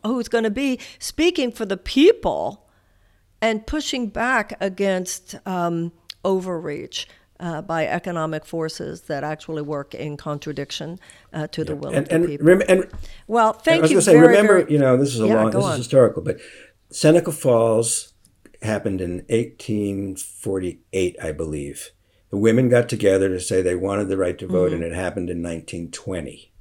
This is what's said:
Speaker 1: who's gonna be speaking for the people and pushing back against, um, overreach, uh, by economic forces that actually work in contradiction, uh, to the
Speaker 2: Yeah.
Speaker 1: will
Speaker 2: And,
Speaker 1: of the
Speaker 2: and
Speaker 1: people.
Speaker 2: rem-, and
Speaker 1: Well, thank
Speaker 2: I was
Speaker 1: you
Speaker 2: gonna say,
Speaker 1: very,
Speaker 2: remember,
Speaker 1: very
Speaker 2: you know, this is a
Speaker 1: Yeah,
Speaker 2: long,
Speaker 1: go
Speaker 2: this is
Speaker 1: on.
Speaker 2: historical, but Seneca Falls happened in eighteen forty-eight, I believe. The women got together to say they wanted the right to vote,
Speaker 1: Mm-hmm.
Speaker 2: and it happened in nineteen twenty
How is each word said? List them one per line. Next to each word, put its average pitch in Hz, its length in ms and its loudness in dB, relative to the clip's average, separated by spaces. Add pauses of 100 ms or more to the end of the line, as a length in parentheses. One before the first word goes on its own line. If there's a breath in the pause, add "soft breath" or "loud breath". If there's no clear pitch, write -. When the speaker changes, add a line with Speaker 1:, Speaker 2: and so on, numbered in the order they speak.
Speaker 1:
who's 240 220 -2
gonna 226 240 0
be 262 300 -2 (180 loud breath)
speaking 311 540 0
for 226 120 -8
the 190 120 -4
people 185 880 2 (760)
and 220 240 -2
pushing 269 440 -4
back 226 520 -2
against, 190 760 -4 (100)
um, 170 460 -2 (320)
overreach, 180 840 -4 (320 soft breath)
uh, 165 240 -8
by 160 240 -2
economic 160 580 -4
forces - 580 -8
that 143 200 -8
actually 151 400 -8
work 143 320 -8
in 147 220 -10
contradiction, 147 800 -10 (340 soft breath)
uh, 156 140 -6
to - 160 -8
the 151 120 -6
Speaker 2:
Yeah. 143 40 -10
Speaker 1:
will 139 120 -10
Speaker 2:
And, 135 80 0
Speaker 1:
of 135 100 -4
the 165 80 -2
Speaker 2:
and 175 100 2
Speaker 1:
people. 147 220 -2
Speaker 2:
rem-, 185 180 6
and 185 220 2 (400 loud breath)
Speaker 1:
Well, 220 240 2
thank 330 260 2
Speaker 2:
I - 40 2
was - 100 4
Speaker 1:
you 196 60 6
Speaker 2:
gonna - 40 4
say, 202 120 6
Speaker 1:
very, 160 120 10
Speaker 2:
remember, 202 360 8
Speaker 1:
very - 100 -2
Speaker 2:
you 147 80 4
know, 131 160 6
this 135 180 0
is 113 60 -2
a 107 80 2
Speaker 1:
Yeah, 110 80 4
Speaker 2:
long, 110 160 2
Speaker 1:
go - 60 0
Speaker 2:
this 101 80 2
is 90 80 0
Speaker 1:
on. 135 40 -2
Speaker 2:
historical, 123 440 4
but - 160 -6 (540 loud breath)
Seneca 165 380 4
Falls 117 840 0 (480)
happened 101 380 -4
in 90 280 -6
eighteen 101 880 -4
forty-eight, 90 1080 -6
I 80 80 -6
believe. 76 640 -10 (380)
The 101 60 -6
women 113 320 4
got 120 200 4
together 98 400 2
to 92 100 -2
say 95 240 0
they 90 140 0
wanted 98 320 -2
the 95 80 -2
right 90 220 -2
to 95 100 -12
vote, 90 240 2
Speaker 1:
Mm-hmm. 85 100 -4
Speaker 2:
and 82 100 -6
it 85 40 -8
happened 90 340 -6
in 85 100 -6
nineteen 85 520 -10
twenty - 580 -10 (100)